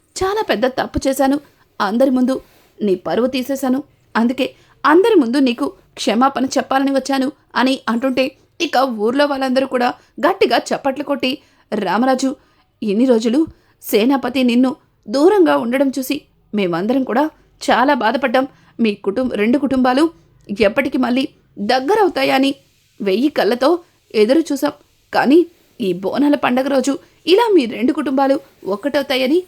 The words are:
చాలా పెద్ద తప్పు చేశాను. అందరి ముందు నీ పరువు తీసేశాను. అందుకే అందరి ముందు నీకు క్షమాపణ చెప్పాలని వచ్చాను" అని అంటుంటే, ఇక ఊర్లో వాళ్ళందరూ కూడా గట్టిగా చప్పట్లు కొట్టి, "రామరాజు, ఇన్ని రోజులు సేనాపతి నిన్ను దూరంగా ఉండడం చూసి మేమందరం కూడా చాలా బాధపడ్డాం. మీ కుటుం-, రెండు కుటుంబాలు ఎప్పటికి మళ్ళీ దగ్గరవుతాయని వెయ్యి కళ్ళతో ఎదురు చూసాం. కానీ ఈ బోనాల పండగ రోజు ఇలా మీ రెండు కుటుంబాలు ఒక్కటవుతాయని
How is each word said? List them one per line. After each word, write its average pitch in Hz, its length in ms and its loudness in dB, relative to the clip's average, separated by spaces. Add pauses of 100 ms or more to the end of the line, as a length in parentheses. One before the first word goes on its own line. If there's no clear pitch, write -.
(220)
చాలా 415 200 -2
పెద్ద 233 240 -2
తప్పు 254 420 -4
చేశాను. 269 320 0 (400)
అందరి 233 300 0
ముందు 254 320 0 (400)
నీ 196 120 2
పరువు 185 320 -2
తీసేశాను. 262 580 -4 (320)
అందుకే 240 380 -2 (320)
అందరి 381 280 6
ముందు 247 220 2
నీకు 269 360 0 (220)
క్షమాపణ 254 500 0
చెప్పాలని 269 460 -2
వచ్చాను" 269 420 -2 (220)
అని 262 340 0
అంటుంటే, 262 480 -2 (240)
ఇక 294 160 -2
ఊర్లో 247 500 0
వాళ్ళందరూ 269 400 -2
కూడా 254 280 -2 (260)
గట్టిగా 285 360 2
చప్పట్లు 269 480 -4
కొట్టి, 254 340 -4 (340)
"రామరాజు, 254 640 0 (460)
ఇన్ని 220 220 0
రోజులు 247 420 2 (360)
సేనాపతి 254 600 0
నిన్ను 254 340 2 (320)
దూరంగా 294 480 4
ఉండడం 262 420 0
చూసి 269 220 -6 (340)
మేమందరం 208 480 -2
కూడా 262 280 -2 (400)
చాలా 254 240 4
బాధపడ్డాం. 247 520 0 (340)
మీ 214 140 0
కుటుం-, 233 400 -4
రెండు 226 240 0
కుటుంబాలు 262 520 2 (500)
ఎప్పటికి 240 380 0
మళ్ళీ 247 300 -2 (300)
దగ్గరవుతాయని 269 960 0 (480)
వెయ్యి 202 260 0
కళ్ళతో 262 500 0 (360)
ఎదురు 233 260 4
చూసాం. 294 320 -2 (420)
కానీ 269 320 4 (340)
ఈ 185 120 -2
బోనాల 226 420 0
పండగ 254 340 -2
రోజు 269 300 -2 (280)
ఇలా 427 280 2
మీ 294 100 4
రెండు 226 280 -2
కుటుంబాలు 269 480 0 (240)
ఒక్కటవుతాయని 262 840 -2